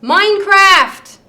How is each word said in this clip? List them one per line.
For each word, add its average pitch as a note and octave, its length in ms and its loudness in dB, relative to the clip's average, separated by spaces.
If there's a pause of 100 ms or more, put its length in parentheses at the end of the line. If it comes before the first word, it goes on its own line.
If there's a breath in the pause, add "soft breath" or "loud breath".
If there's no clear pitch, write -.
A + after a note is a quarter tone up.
Minecraft! G4 1160 -2 (100)